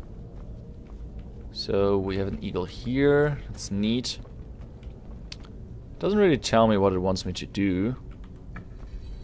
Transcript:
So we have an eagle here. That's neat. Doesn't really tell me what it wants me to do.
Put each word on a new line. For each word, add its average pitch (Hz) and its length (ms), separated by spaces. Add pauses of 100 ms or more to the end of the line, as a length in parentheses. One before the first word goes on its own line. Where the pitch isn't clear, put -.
(1500)
So 101 460
we 95 200
have 98 100
an - 140
eagle 90 240
here. 143 720 (100)
That's - 220
neat. 110 480 (1800)
Doesn't 196 180
really 180 200
tell 113 300
me 107 100
what 98 160
it 92 60
wants 95 260
me 90 80
to - 120
do. 98 500 (1300)